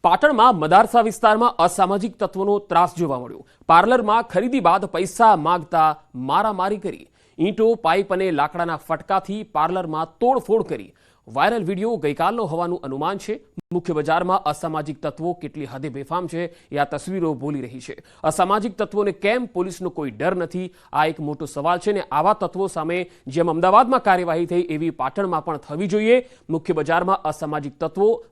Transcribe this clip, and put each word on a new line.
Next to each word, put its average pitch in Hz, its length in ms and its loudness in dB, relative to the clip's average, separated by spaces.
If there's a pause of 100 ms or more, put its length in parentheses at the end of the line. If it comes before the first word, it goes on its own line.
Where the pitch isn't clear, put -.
પાટણમાં 240 520 4
મદારસા 180 460 4
વિસ્તારમાં 220 540 2
અસામાજિક 190 600 0
તત્વોનો 202 420 -2
ત્રાસ 170 380 2
જોવા 143 220 -2
મળ્યો. 120 280 -16 (200)
પાર્લરમાં 214 560 6
ખરીદી 233 360 -2
બાદ 180 260 2
પૈસા 190 500 4
માંગતા 160 680 0 (120)
મારામારી 185 640 0
કરી, - 300 -10 (320)
ઈંટો, 220 360 2
પાઇપ 196 380 0
અને 190 180 0
લાકડાના 160 460 -2
ફટકાથી 190 680 -4
પાર્લરમાં 160 760 -4
તોડફોડ 233 440 2
કરી. 123 320 -8 (340)
વાયરલ 175 360 0
વીડિયો 202 320 -2
ગઈકાલનો 165 480 -2
હોવાનું 170 380 -4
અનુમાન 143 360 -4
છે. 226 220 -8 (320)
મુખ્ય 170 220 -4
બજારમાં 170 500 0
અસામાજિક 156 580 -6
તત્વો 160 320 -6
કેટલી 151 320 -10
હદે 135 240 -10
બેફામ 143 380 -6
છે, 170 260 -6 (180)
એ 143 60 -4
આ 143 60 2
તસવીરો 160 500 -4
બોલી 139 280 -6
રહી 123 180 -12
છે. - 180 -16 (260)
અસામાજિક 196 540 0
તત્વોને 202 340 -2
કેમ 233 340 -2
પોલીસનો 180 440 -6
કોઈ 147 200 -6
ડર 139 260 -2
નથી, 180 380 -6 (200)
આ 151 120 2
એક 160 140 -4
મોટો 147 260 -8
સવાલ 156 320 -2
છે 208 140 -2
ને 202 200 -2
આવા 160 220 2
તત્વો 190 340 -4
સામે 175 420 -4 (180)
જેમ 165 220 0
અમદાવાદમાં 208 500 4
કાર્યવાહી 175 460 2
થઈ, 175 160 0
એવી 156 280 -4
પાટણમાં 160 560 -4
પણ 156 120 -4
થવી 165 300 -6
જોઈએ. 220 420 2 (200)
મુખ્ય 160 240 -2
બજારમાં 175 480 0
અસામાજિક 151 580 -6
તત્વો 196 520 0